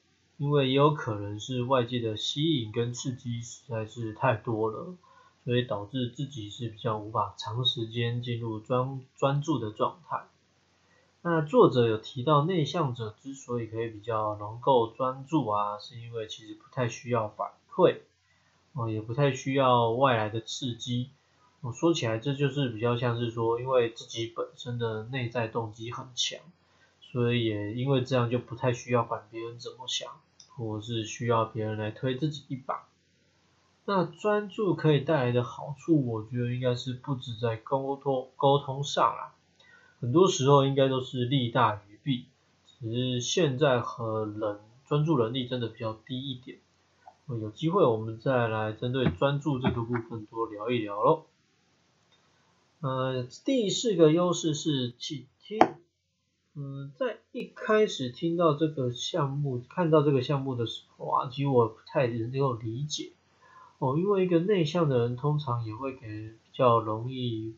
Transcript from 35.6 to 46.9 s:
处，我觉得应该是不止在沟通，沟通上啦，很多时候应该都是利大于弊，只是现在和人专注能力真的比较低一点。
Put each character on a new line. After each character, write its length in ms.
处， 280
我 160
觉 180
得 120
应 80
该 140
是 180
不 220
止 240
在 180
沟 380
通， 400
沟 240
通 240
上 200
啦， 300
很 120
多 160
时 200
候 180
应 100
该 140
都 120
是 240
利 240
大 400
于 140
弊， 220
只 260
是 280
现 360
在 220
和 460
人 340
专 180
注 140
能 160
力 140
真 120
的 80
比 120
较 140
低 280
一 140
点。 240